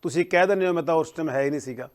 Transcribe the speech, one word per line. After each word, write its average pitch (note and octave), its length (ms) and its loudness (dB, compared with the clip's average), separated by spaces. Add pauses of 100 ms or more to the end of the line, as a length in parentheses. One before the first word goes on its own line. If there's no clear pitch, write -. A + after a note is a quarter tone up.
ਤੁਸੀਂ E3+ 240 0
ਕਹਿ F3+ 200 4
ਦਿੰਦੇ F#3+ 200 2
ਹੋ, F3+ 60 0
"ਮੈਂ E3+ 100 0
ਤਾਂ D#3+ 120 0
ਉਸ D#3+ 160 0
ਟਾਈਮ D#3 200 -6
ਹੈ C3+ 120 -2
ਹੀ C#3 80 0
ਨਹੀਂ D3 100 -4
ਸੀਗਾ।" A2+ 340 -12